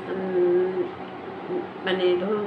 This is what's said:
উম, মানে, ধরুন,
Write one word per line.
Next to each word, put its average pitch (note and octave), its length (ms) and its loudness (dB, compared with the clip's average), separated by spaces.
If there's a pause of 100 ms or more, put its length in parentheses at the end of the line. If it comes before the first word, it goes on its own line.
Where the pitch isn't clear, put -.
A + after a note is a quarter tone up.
উম, F#3 760 2 (1000)
মানে, F#3 360 4
ধরুন, G#3 260 0